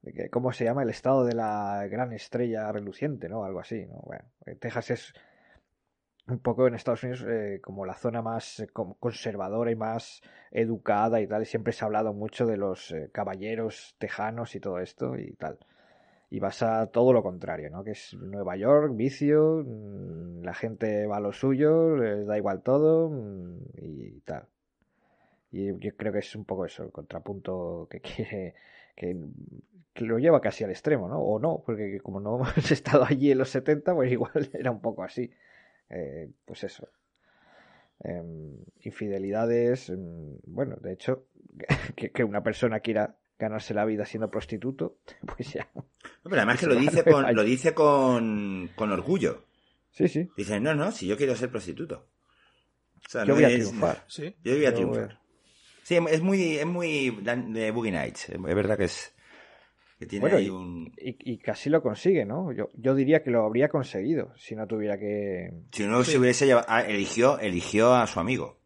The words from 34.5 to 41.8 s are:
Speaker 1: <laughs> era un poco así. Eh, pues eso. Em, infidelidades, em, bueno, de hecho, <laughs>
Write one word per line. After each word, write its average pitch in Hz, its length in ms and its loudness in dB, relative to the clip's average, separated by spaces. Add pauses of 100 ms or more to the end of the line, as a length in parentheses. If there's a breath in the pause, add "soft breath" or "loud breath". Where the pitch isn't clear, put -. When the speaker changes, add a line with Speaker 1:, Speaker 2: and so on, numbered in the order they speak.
Speaker 1:
<laughs> - 40 -20
era 127 160 -2
un 110 100 -4
poco 95 220 -4
así. 117 260 -6 (640 soft breath)
Eh, 76 380 -8 (140)
pues - 180 -14
eso. - 260 -12 (1120 soft breath)
Em, 80 540 -10 (260)
infidelidades, 113 1080 0
em, 85 560 -10
bueno, 120 340 -6
de 92 120 -8
hecho, 131 340 -4 (320)
<laughs> - 380 -2